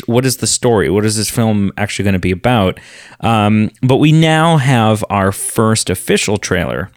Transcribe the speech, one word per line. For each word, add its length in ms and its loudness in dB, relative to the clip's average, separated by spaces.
what 180 0
is 120 -2
the 100 -4
story? 420 0
What 160 0
is 120 -2
this 120 -4
film 480 -2
actually 280 -4
gonna 120 0
be 140 -2
about? 480 0
Um, 500 2
but 140 4
we 140 4
now 460 4
have 540 2
our 200 0
first 600 -2
official 460 -2
trailer 600 -4